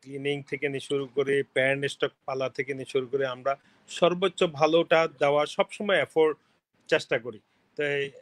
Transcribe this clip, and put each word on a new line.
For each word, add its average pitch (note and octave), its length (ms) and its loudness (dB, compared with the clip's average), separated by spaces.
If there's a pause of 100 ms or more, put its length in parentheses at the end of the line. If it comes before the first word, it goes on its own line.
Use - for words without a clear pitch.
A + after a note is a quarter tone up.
cleaning C#3 420 -6
থেকে D3 260 -6
নিয়ে C3+ 100 -6
শুরু C#3 260 -4
করে, C3+ 380 0
প্যারেন্ট C#3 420 0
stock - 260 -4 (140)
পালা C3 240 -4
থেকে C3+ 240 -6
নিয়ে C3 120 -10
শুরু C3 220 -2
করে C3+ 180 -2
আমরা B2+ 320 -4 (300)
সর্বোচ্চ F3+ 560 0
ভালোটা D#3+ 640 4 (120)
দেওয়ার D3 280 2
সবসময় G3 540 0
effort D#3 360 2 (500)
চেষ্টা D3+ 320 0
করি। A2 200 -12 (360)
তো D3 80 -4
এই, C#3+ 280 -2 (100)